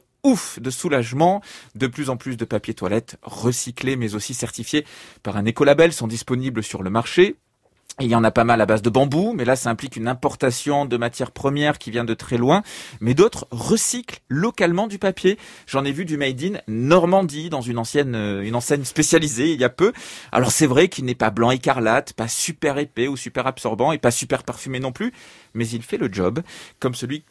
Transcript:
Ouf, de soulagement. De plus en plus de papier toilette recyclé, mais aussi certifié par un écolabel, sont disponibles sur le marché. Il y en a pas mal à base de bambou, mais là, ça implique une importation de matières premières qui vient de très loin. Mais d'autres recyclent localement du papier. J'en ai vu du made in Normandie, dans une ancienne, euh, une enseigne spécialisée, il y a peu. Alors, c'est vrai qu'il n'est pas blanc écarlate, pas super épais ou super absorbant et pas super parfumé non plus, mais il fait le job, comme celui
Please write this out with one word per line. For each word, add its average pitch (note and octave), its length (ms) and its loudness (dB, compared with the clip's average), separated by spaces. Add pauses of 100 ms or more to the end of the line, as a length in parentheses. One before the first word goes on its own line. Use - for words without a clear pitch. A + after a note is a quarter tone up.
(240)
Ouf, - 380 2
de B2+ 80 -6
soulagement. D3 720 0 (320)
De B2 140 -2
plus C3 240 -4
en B2+ 40 -4
plus A#2+ 220 -8
de A2 80 -6
papier A2 300 -4
toilette G2+ 480 -2
recyclé, B2 720 -4
mais A2+ 180 -4
aussi G#2+ 220 -6
certifié B2 500 -4 (380)
par G#2 120 -6
un G#2 100 -2
écolabel, C#3+ 480 6
sont - 140 -4
disponibles B2 540 -4
sur - 220 -8
le F#2+ 80 -2
marché. F3+ 460 2 (640)
Il C3 80 -2
y A#2 80 4
en A2+ 80 6
a A2 80 6
pas A#2 140 4
mal A#2 160 4
à G#2 40 4
base G#2+ 160 4
de A#2 80 0
bambou, C#3+ 440 2
mais D3 100 -4
là, B2+ 140 2
ça - 120 -4
implique A#2+ 280 -6
une A2+ 100 -6
importation C#3 800 0
de B2 100 -2
matières B2 360 -4
premières C#3+ 460 0
qui - 140 -14
vient A#2+ 140 -2
de A2+ 80 -2
très - 240 -2
loin. D3 260 4 (380)
Mais A#2 120 2
d'autres F#3 380 2
recyclent G3+ 800 -2
localement F3+ 580 0
du G3+ 100 -10
papier. F#3+ 400 0 (300)
J'en C3+ 160 -2
ai C#3 80 -2
vu E3 140 -6
du D#3 120 -4
made C3 240 -2
in F#3+ 180 -4 (100)
Normandie, E3 800 2
dans D3+ 100 -4
une A#2+ 180 -4
ancienne, B2 380 0
euh, G#2 260 -2
une G#2+ 140 -4
enseigne C3+ 300 -2
spécialisée, D3+ 640 2
il C#3+ 80 -2
y B2 60 4
a B2 40 2
peu. G3 220 2 (400)
Alors, B2 200 2
c'est D#3 160 4
vrai C#3 200 6
qu'il C3+ 160 -8
n'est B2 120 -2
pas A2 160 0
blanc A2+ 200 4
écarlate, B2+ 640 0
pas A2+ 160 -6
super D3+ 480 -2
épais C#3 320 -2
ou C#3 80 -4
super B2 280 -6
absorbant B2 460 0
et D3+ 60 -2
pas B2+ 120 2
super B2 340 -2
parfumé B2+ 360 -8
non C3 140 -6
plus, A#3 180 -4 (420)
mais A2+ 140 -2
il A2+ 160 -8
fait - 140 -6
le C#3 140 -2
job, G2 280 0 (400)
comme B2+ 160 -2
celui C#3 360 -8